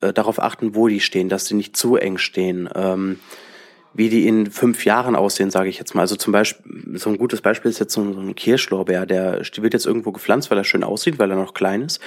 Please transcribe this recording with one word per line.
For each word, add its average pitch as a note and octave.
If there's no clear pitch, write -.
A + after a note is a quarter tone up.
äh, F#2+
darauf A2
achten, A2
wo A2+
die G2+
stehen, F#2
dass F#2+
sie G#2+
nicht G#2
zu B2
eng F#2+
stehen. F2+
Ähm, F#2+
wie A2
die A2
in A2
fünf -
Jahren A#2
aussehen, G2
sage F#2+
ich F#2
jetzt -
mal. F2
Also F#2
zum -
Beispiel, -
so G2
ein G#2
gutes A2+
Beispiel A2
ist -
jetzt G#2
so A2
ein, G2+
so F#2+
ein F#2+
Kirschlorbeer, F#2+
der F#2
st-, -
wird A2+
jetzt A#2
irgendwo A2
gepflanzt, A2+
weil G#2
er G2
schön F#2+
aussieht, G#2+
weil G2+
er F#2+
noch F#2+
klein G2
ist. D#3